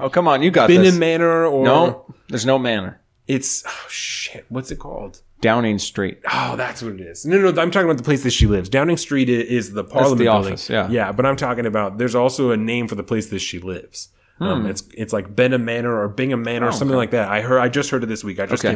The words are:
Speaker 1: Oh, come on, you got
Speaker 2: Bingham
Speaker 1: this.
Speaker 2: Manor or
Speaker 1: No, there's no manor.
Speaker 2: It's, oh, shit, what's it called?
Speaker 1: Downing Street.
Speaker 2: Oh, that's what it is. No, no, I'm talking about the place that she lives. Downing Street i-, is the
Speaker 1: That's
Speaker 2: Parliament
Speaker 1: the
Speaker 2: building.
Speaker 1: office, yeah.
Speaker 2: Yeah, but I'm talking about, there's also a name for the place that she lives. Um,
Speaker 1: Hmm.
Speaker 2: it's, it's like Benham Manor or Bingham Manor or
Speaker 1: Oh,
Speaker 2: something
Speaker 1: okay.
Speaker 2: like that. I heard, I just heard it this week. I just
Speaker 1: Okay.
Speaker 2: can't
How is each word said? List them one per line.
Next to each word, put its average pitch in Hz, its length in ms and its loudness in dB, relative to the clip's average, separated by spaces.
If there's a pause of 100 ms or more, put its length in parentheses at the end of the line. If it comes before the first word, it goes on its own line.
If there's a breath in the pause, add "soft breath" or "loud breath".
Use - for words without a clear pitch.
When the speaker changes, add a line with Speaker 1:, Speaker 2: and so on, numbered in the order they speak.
Speaker 1:
Oh, 131 80 -2
come 175 180 2
on, 139 160 4
you 180 80 4
got 147 180 6
Speaker 2:
Bingham 180 160 8
Speaker 1:
this. 185 140 8
Speaker 2:
Manor 165 480 2
or 139 180 2
Speaker 1:
No, 151 500 2 (140)
there's 113 180 -4
no 135 120 4
manor. 110 420 -4 (280)
Speaker 2:
It's, - 380 -2
oh, - 220 -12
shit, - 600 -10
what's 131 220 -8
it 147 80 -10
called? - 420 -12 (220)
Speaker 1:
Downing 113 360 2
Street. - 420 -6 (120)
Speaker 2:
Oh, - 240 -4
that's - 260 -8
what 113 120 -10
it 95 80 -14
is. 82 240 -16
No, 180 120 2
no, 190 100 4 (140)
I'm 175 80 0
talking 190 160 2
about 156 120 2
the 120 40 -6
place 143 220 0
that 123 80 0
she 117 140 4
lives. 95 220 0
Downing 147 280 2
Street 135 320 0
i-, 123 40 2
is 117 420 -2
the 104 80 -4
Speaker 1:
That's - 100 -16
Speaker 2:
Parliament 131 260 4
Speaker 1:
the 120 60 4
Speaker 2:
building. 101 300 4
Speaker 1:
office, - 160 -10
yeah. 104 180 0
Speaker 2:
Yeah, 107 240 0
but 123 140 0
I'm 135 100 2
talking 120 300 -4
about, 104 320 -2
there's 120 160 -2
also 123 360 2
a 113 60 2
name 113 320 -2
for 110 60 -8
the 101 100 -6
place 110 240 -2
that 98 120 -6
she - 180 -8
lives. 90 500 -12 (320)
Um, - 220 -2
Speaker 1:
Hmm. 107 80 -4
Speaker 2:
it's, - 120 -8 (120)
it's 110 180 -6
like 101 240 -6
Benham 123 280 2
Manor 117 360 -2
or 104 80 -2
Bingham 127 340 -2
Manor 120 240 -2
or - 40 0
Speaker 1:
Oh, - 20 0
Speaker 2:
something 131 240 0
Speaker 1:
okay. - 20 2
Speaker 2:
like 113 140 0
that. 110 160 0
I 104 140 0
heard, 127 180 0
I 123 80 0
just 139 220 -2
heard 127 120 -2
it 117 40 -4
this 110 180 -6
week. 98 160 -6
I 98 60 -4
just 123 180 -4
Speaker 1:
Okay. 104 60 0
Speaker 2:
can't 104 60 0